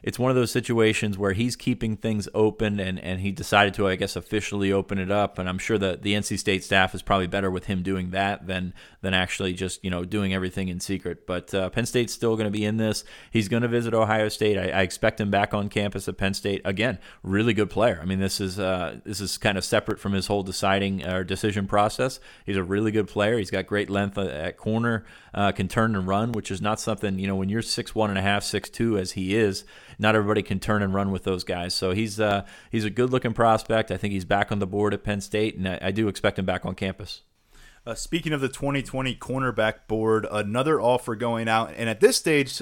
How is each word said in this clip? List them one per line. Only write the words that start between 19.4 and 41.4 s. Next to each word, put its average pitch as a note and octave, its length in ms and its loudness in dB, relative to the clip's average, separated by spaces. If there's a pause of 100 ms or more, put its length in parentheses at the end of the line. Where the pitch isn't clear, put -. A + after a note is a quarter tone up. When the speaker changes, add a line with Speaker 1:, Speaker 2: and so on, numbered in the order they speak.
Speaker 1:
of F#2 80 -4
separate A2 340 0
from G2+ 140 -2
his F#2+ 140 -2
whole G2+ 160 2
deciding, G2 640 0
uh, F#2 180 -2
decision G2 440 -2
process. G#2+ 520 0 (260)
He's G2+ 120 -2
a F#2+ 60 0
really G2+ 280 2
good G#2 160 2
player. G#2 300 2
He's G2+ 140 -2
got F#2+ 160 -2
great G#2 220 0
length, G2 280 0
uh, G2+ 60 -2
at D#2 340 -6
corner, A2+ 480 0 (280)
uh, G2+ 180 2
can F#2+ 160 -2
turn A2+ 280 2
and F#2 120 -2
run, G#2 240 0
which G#2+ 180 -4
is F#2+ 120 -4
not G#2 180 0
something, G2+ 400 -2
you F#2+ 80 -2
know, G2 80 0
when F#2+ 140 0
you're A2 120 0
six - 320 -6
one G#2+ 160 2
and G2 80 -2
a F#2+ 60 0
half, G2+ 200 2
six - 260 -4
two, A#2 280 0
as F#2 160 -2
he F#2+ 220 0
is, G#2 280 2 (340)
not G#2+ 180 4
everybody G#2 260 4
can F#2+ 180 -2
turn G#2 220 2
and F#2+ 120 0
run G2 180 2
with F#2 120 -4
those F#2 200 -2
guys. F2+ 300 -4
So F#2 180 0
he's, G#2 280 -2
uh, G2+ 260 2 (240)
he's A2+ 160 0
a G#2+ 40 0
good-looking B2 440 0
prospect. A2 580 2
I F#2 60 -2
think G2+ 160 -4
he's F#2+ 120 -2
back G2+ 260 0
on G#2 80 -2
the G2+ 80 -2
board G2+ 260 0
at G2+ 100 -4
Penn G#2 180 -2
State, G#2+ 340 -2
and F#2 120 -4
I, F2+ 140 -4
I F#2+ 100 -2
do G#2+ 160 0
expect G2+ 300 0
him F#2+ 80 -2
back F#2 200 -2
on F#2 100 -6
campus. F#2+ 460 -8 (640)
Speaker 2:
Uh, A#2 100 -8
speaking E3 380 -4
of C#3+ 80 0
the C3 80 0
twenty C#3 340 -2
twenty C3 320 -4
cornerback A#2 720 -2
board, A2 440 2
another A#2 480 0
offer A#2+ 360 2
going A2+ 320 -2